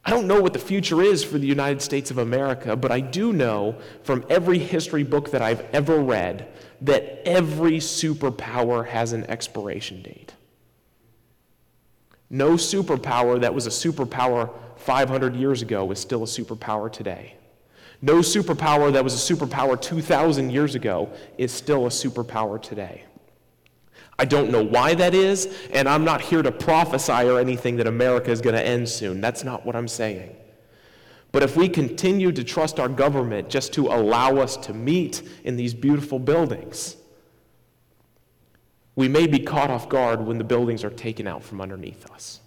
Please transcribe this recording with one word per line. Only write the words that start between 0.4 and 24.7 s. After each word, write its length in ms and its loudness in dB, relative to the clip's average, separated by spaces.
what 120 2
the 60 -4
future 420 0
is 220 6
for 160 -2
the 80 0
United 340 0
States 300 -4
of 80 -2
America, 560 0
but 160 0
I 80 2
do 340 -2
know 440 0
from 260 -2
every 300 4
history 440 -2
book 280 0
that 100 0
I've 200 0
ever 260 4
read 480 0
that 460 0
every 500 2
superpower 1080 -2
has 280 -2
an 160 -6
expiration 760 -10
date. 300 -20
No 260 2
superpower 880 0
that 120 0
was 140 -4
a 20 -6
superpower 840 -2
five 320 0
hundred 260 -2
years 260 0
ago 300 -2
is 80 -6
still 240 -4
a 40 -8
superpower 640 -6
today. 440 -12
No 140 4
superpower 760 2
that 100 4
was 100 -2
a 200 -2
superpower 460 0
two 220 -4
thousand 480 2
years 240 0
ago 360 -2
is 140 -2
still 340 0
a 40 0
superpower 680 -4
today. 440 -12
I 80 2
don't 240 2
know 140 4
why 320 4